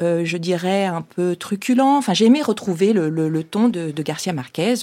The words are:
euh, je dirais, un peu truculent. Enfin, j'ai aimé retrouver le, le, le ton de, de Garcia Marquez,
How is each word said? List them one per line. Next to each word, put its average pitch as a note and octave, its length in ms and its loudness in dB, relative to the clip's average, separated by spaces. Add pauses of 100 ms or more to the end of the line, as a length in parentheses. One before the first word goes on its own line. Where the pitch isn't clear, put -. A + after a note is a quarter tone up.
euh, E3+ 240 0
je E3 120 -4
dirais, F3+ 480 0
un E3 180 -4
peu F3+ 320 -2
truculent. B3+ 640 0
Enfin, A#3 180 0
j'ai G#3 100 4
aimé C4 160 6
retrouver G3+ 520 0
le, E3 160 2
le, D#3+ 200 0
le D#3+ 140 -2
ton G#3 260 0
de, E3+ 220 -4
de D3 120 -6
Garcia D#3 300 -4
Marquez, D#3 480 -2